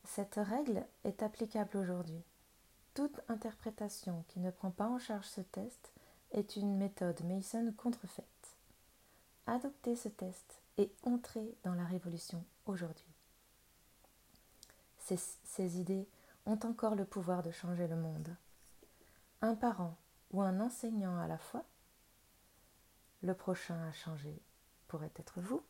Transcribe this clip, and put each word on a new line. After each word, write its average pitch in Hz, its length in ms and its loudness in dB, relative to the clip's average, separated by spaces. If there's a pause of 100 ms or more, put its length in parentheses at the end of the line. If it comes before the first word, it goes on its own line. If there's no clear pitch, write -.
Cette - 320 -4
règle 220 500 2 (200)
est 196 180 0
applicable 214 540 0
aujourd'hui. 175 440 0 (720)
Toute 285 360 0
interprétation 214 960 -4
qui - 120 -6
ne 180 120 2
prend 185 200 -2
pas 202 160 0
en 247 120 2
charge 208 280 -4
ce - 140 -6
test - 520 -8 (380)
est 208 260 0
une 202 180 4
méthode 190 480 2
Mason 196 540 0
contrefaite. - 480 -2 (1200)
Adoptez 240 480 2
ce 240 140 -6
test - 520 -8 (160)
et 202 140 6 (120)
entrez 240 600 0
dans 180 120 0
la 175 100 2
révolution 170 580 -2 (220)
aujourd'hui. 170 480 -4 (1800)
Ces, - 200 -2 (280)
ces 180 340 0
idées 190 280 0 (380)
ont 214 180 4
encore 226 320 2
le 196 100 2
pouvoir 180 380 0
de 165 80 -2
changer 175 360 0
le 165 80 0
monde. 160 400 -2 (1040)
Un 226 140 6
parent 185 400 2 (360)
ou 190 100 4
un 190 180 6
enseignant 214 600 2
à 165 80 0
la 165 100 0
fois, 254 260 -6 (1600)
le 185 120 2
prochain 175 540 0
à 160 60 -4
changer 151 440 -6 (500)
pourrait 156 280 -6
être - 240 -10
vous. 220 300 -2